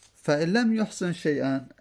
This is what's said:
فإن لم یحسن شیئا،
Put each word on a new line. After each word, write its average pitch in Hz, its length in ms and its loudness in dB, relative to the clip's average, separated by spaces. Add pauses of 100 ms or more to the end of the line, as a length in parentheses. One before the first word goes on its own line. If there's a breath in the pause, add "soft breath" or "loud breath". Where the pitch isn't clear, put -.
(140)
فإن 156 340 0
لم 220 260 2
یحسن 190 380 -2
شیئا، 135 480 0 (200)